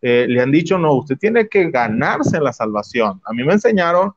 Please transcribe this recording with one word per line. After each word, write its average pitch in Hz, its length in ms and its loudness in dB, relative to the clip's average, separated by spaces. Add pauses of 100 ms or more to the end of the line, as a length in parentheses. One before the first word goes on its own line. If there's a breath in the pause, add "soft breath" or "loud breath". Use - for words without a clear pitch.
eh, 123 260 2
le 123 120 0
han 131 120 2
dicho, 170 260 2
"No, 160 160 2
usted 131 240 -2
tiene 220 300 0
que 185 220 0
ganarse 127 680 -2
la 135 120 0
salvación". 104 720 -4
A 107 80 -10
mí 117 100 -6
me 156 120 2
enseñaron 196 640 2